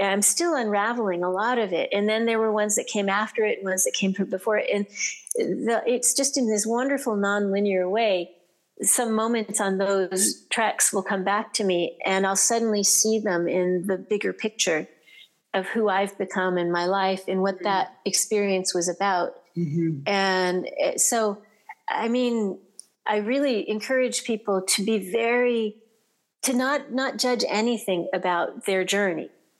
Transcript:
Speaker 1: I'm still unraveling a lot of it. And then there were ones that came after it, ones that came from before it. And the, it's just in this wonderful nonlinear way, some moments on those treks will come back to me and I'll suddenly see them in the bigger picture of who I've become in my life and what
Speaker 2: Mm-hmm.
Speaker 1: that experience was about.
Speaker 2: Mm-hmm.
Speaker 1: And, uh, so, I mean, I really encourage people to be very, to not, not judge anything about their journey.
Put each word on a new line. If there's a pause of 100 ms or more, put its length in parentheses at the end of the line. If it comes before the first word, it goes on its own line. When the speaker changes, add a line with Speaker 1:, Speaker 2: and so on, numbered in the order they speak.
Speaker 1:
I'm
still
unraveling
a
lot
of
it.
And
then
there
were
ones
that
came
after
it,
ones
that
came
from
before
it.
And (840)
the,
it's
just
in
this
wonderful
nonlinear
way, (500)
some
moments
on
those
treks
will
come
back
to
me
and
I'll
suddenly
see
them
in
the
bigger
picture (680)
of
who
I've
become
in
my
life
and
what
Speaker 2:
Mm-hmm.
Speaker 1:
that (120)
experience
was
about. (220)
Speaker 2:
Mm-hmm.
Speaker 1:
And, (160)
uh,
so, (440)
I
mean, (480)
I
really
encourage
people
to
be
very, (640)
to
not,
not
judge
anything
about
their
journey. (300)